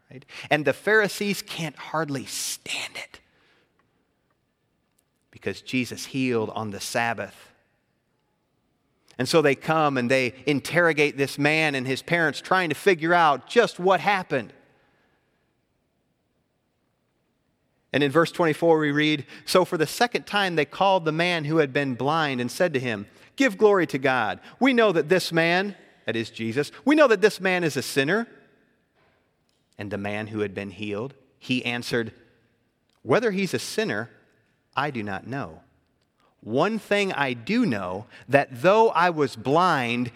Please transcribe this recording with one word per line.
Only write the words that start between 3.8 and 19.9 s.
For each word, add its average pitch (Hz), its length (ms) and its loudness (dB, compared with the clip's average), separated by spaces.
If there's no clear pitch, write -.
because - 300 -8
Jesus 123 460 -6
healed 123 440 -2
on 107 200 -6
the 98 80 -10
Sabbath. 117 560 -4
And 123 80 -2
so 165 140 4
they 143 140 4
come 151 420 0
and 120 120 0
they 127 240 2
interrogate 147 720 2
this 135 220 -2
man 151 360 2
and 127 120 -4
his 131 140 -4
parents, 165 380 -2
trying 185 300 0
to 143 60 -4
figure 170 380 2
out 156 340 4
just 226 320 2
what 180 200 4
happened. 160 540 -2
And 139 120 0
in 139 80 2
verse 160 200 2
twenty-four, 165 460 2
we 151 140 0
read, 151 340 0
"So 185 200 4
for 180 120 -4
the 151 100 0
second 233 400 -2